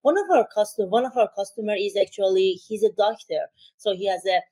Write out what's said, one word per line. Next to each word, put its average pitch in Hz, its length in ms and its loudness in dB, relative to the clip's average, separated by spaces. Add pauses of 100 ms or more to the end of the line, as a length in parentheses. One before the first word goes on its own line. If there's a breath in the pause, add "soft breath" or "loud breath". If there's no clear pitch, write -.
One 320 160 2
of 392 120 -2
our 254 220 4
custom-, 208 380 -2
one 233 140 2
of 247 120 -6
our 226 200 2
customer 208 400 -6
is 196 200 -4
actually, 190 560 0 (140)
he's 214 160 -4
a 208 100 2
doctor, 202 540 -2 (300 soft breath)
so 202 180 -4
he 190 140 -4
has 180 180 -4
a 185 260 2